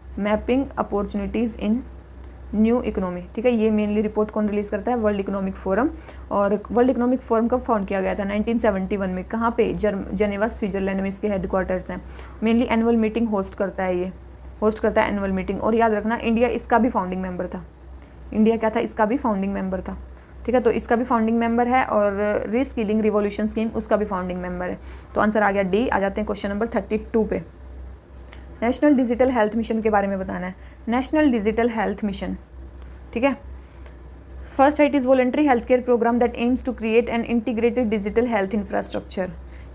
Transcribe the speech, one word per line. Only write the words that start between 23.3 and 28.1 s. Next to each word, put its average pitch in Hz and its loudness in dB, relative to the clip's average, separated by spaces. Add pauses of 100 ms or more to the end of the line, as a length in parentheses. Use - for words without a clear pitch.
scheme 220 -2
उसका 220 0
भी 208 0
फाउंडिंग 185 -4
member 180 -4
है। 185 -8 (360)
तो - 0
answer 214 2
आ 196 4
गया 196 2
D। 196 0
आ 196 0
जाते 196 -2
हैं 214 -4
question 202 -4
number 202 -2
थर्टी 220 -2
टू 214 0
पे। - -6 (1000)